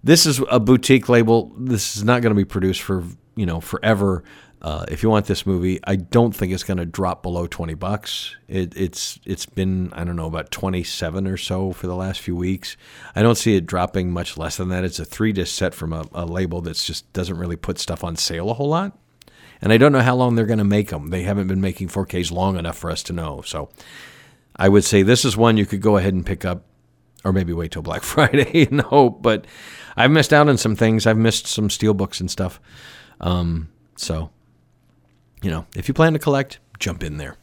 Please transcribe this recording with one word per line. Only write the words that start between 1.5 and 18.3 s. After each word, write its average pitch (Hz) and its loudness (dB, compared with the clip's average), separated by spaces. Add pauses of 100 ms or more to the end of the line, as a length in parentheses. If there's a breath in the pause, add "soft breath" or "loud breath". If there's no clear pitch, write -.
This 120 -4
is 101 -6
not 120 2
gonna 113 4
be 98 4
produced 95 -2
for, 95 -4 (320)
you 104 -2
know, 85 -4
forever. 101 0 (360 loud breath)
Uh, 80 -6
if - -6
you 110 4
want 107 4
this - -2
movie, 92 0
I 98 0
don't 110 2
think 92 -4
it's 92 -6
gonna 90 -4
drop 87 -4
below 87 -4
twenty 82 -8
bucks. 95 -8 (100)
It, 92 -6
it's, - -6
it's - -8
been, 92 -4
I 85 -8
don't 87 -6
know, 80 -6
about 80 -8
twenty-seven 92 -6
or 95 -4
so 95 -4
for - -10
the 90 -6
last 92 -6
few 90 -6
weeks. 92 -6 (400 loud breath)
I 101 2
don't 117 6
see 110 2
it 85 0
dropping 90 -2
much 87 -6
less 80 -8
than 92 -4
that. 92 -2
It's 87 -6
a 80 -8
three-disc 101 -2
set 90 -2
from 80 -8
a, 80 -6
a 87 -8
label 87 -4
that's 82 -6
just - -10
doesn't 90 -4
really 87 -6
put - -8
stuff - -8
on 82 -6
sale 85 -4